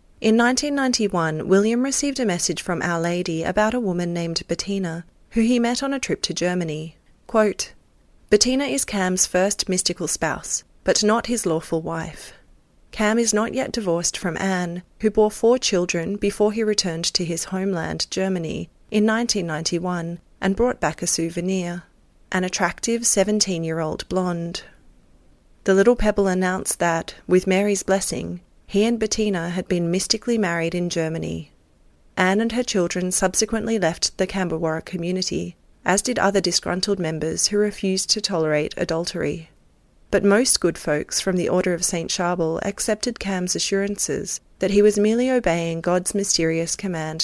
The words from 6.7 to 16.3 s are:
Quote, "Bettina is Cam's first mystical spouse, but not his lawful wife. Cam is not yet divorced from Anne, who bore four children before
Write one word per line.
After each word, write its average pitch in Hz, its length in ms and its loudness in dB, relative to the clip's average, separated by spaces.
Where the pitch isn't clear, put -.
Quote, - 480 0
"Bettina 254 340 2
is 269 220 -4
Cam's 185 400 -2
first 190 420 -2
mystical 180 400 -2
spouse, - 560 -4
but - 200 2
not 214 220 2
his 226 180 -4
lawful 160 380 -2
wife. 165 500 -8
Cam 214 260 2
is 226 160 2
not 214 180 0
yet - 200 -4
divorced 175 440 -2
from 165 220 -4
Anne, 180 440 -2
who 220 100 2
bore 214 200 4
four 233 280 4
children 180 580 0
before 208 360 2